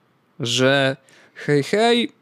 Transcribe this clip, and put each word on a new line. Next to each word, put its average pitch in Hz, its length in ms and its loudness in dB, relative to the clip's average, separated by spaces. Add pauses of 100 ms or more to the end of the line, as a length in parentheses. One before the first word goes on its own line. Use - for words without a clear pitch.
(400)
że 131 560 0 (380)
hej, 147 280 -2
hej, 226 600 0